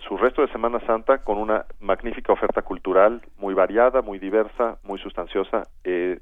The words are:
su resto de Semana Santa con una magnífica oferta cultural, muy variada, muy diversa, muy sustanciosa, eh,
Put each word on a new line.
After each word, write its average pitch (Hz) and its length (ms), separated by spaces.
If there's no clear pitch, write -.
su 101 100
resto 127 260
de - 80
Semana 117 340
Santa 117 380
con 104 160
una 107 260
magnífica 107 520
oferta 101 300
cultural, 98 640
muy 98 160
variada, 117 480
muy 101 160
diversa, 107 640
muy 98 160
sustanciosa, 95 640
eh, 90 380